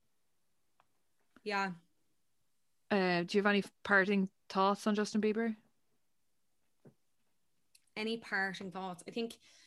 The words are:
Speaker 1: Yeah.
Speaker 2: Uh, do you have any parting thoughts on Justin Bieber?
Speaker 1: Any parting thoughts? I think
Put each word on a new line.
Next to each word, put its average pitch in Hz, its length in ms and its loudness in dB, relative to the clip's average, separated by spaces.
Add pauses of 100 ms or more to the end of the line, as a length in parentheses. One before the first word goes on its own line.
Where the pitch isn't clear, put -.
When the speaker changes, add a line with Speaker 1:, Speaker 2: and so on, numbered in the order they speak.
(1400)
Speaker 1:
Yeah. 196 280 -2 (1200)
Speaker 2:
Uh, 185 320 2
do 180 140 0
you 196 60 2
have - 20 4
any 202 180 4 (200)
parting 196 440 4 (220)
thoughts 196 380 2
on 208 80 2
Justin 208 260 -2
Bieber? 220 340 0 (2500)
Speaker 1:
Any 220 220 -4
parting 196 540 -6
thoughts? 185 360 -10
I - 40 -14
think 233 240 -6 (320)